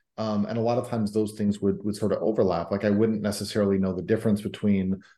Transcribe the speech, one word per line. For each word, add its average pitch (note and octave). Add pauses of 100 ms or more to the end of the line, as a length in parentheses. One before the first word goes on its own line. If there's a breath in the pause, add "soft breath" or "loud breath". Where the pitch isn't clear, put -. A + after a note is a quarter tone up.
(180)
Um, G#2+
and A2
a A2+
lot A#2+
of B2
times G#2+
those G#2+
things G2+
would, G2
would G#2
sort G2+
of -
overlap. F#2
Like, G2+
I G#2
wouldn't G#2+
necessarily G2+
know F#2
the F2+
difference G#2+
between F#2+ (160 soft breath)